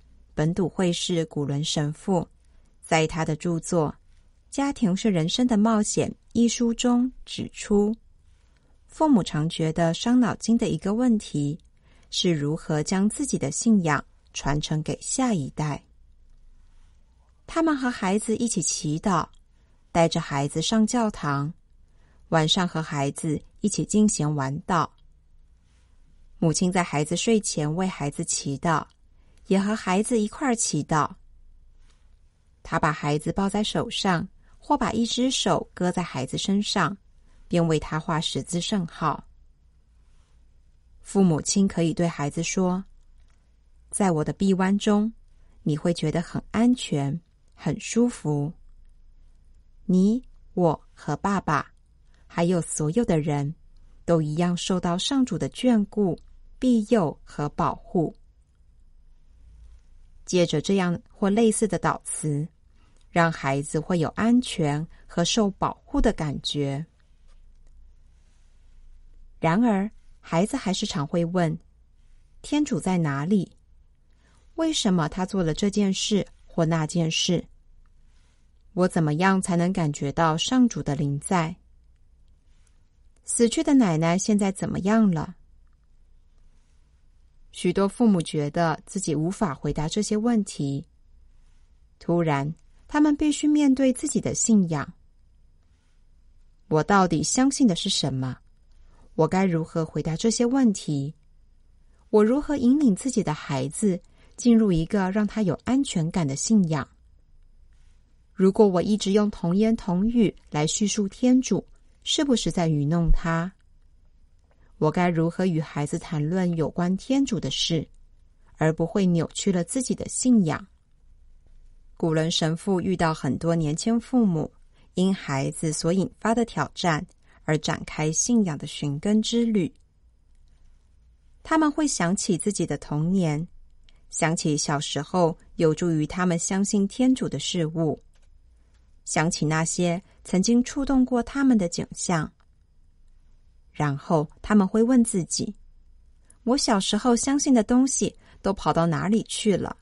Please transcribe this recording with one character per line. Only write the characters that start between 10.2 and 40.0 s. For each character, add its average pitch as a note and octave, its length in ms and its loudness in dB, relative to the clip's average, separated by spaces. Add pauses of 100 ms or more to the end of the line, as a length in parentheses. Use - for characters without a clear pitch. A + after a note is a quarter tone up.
脑 G3+ 160 2
筋 A3+ 200 0
的 A3+ 120 0
一 D#3+ 100 -2
个 G3 160 -2
问 A#3 240 2
题 D3 400 -4 (500)
是 - 240 0
如 D3 240 -2
何 D3+ 280 -2
将 G3 240 2
自 C#4 180 -4
己 G3+ 100 -4
的 C#3+ 140 -2
信 G#3+ 320 2
仰 D3+ 220 0 (280)
传 D3 280 -2
承 D#3 200 -4
给 - 200 -4
下 B3 340 -2
一 C#3+ 160 -4
代。 - 320 -6 (1600)
他 - 180 -2
们 D#4 140 2
和 C4 140 -2
孩 G3+ 280 0
子 G#3+ 180 -2
一 A#3+ 120 -2
起 F3+ 140 -2
祈 - 360 -4
祷， F3+ 280 0 (640)
带 E3 180 4
着 E3 100 -2
孩 C#3+ 300 -4
子 D#3+ 140 -4
上 A3 240 2
教 A3+ 240 0
堂， C#3+ 420 -4 (800)
晚 D#3+ 180 2
上 F3+ 180 0
和 D#3+ 140 -4
孩 C#3+ 300 -4
子 D3 280 -4 (220)
一 G#3 80 0
起 D#3+ 160 -2
进 G#3+ 240 4
行 D3+ 260 -2
晚 C#3 280 -4
祷。 E3 260 0 (1500)
母 E3+ 120 4
亲 F3+ 220 0
在 F#3+ 100 2
孩 D3+ 220 -2
子 - 100 -4
睡 A3 240 2
前 D#3 380 -4
为 F#3 100 -2
孩 D#3+ 220 -4
子 D#3+ 160 -6
祈 - 340 -6
祷， E3 280 0 (600)
也 F#3+ 120 4
和 G#3 160 -2
孩 F#3+ 260 0
子 A#3 160 0
一 G#3 80 0
块 C#4 220 -4
儿 A#3 80 2
祈 D#3 260 -2
祷。 D3+ 280 0 (1500)
她 D#3+ 160 -4
把 E3+ 120 0
孩 D3+ 280 -2
子 E3+ 140 -6
抱 G3 180 -2
在 G#3 120 -2
手 F#3 280 -4
上， F#3 360 -2 (300)
或 - 220 -2
把 G#3+ 140 -2
一 A#3 120 0
只 B3 260 -2
手 - 440 -2
搁 F3+ 180 -2
在 F3+ 100 -4
孩 C3+ 220 -6
子 - 140 -8
身 G3 240 0
上， G3 340 -2 (520)
并 E3+ 200 2
为 D#3 100 2
他 D#3 220 -6
画 D#3+ 180 -4
十 D3 240 -6
字 F3 200 -4
圣 F#3 240 -4
号。 - 360 -4 (1800)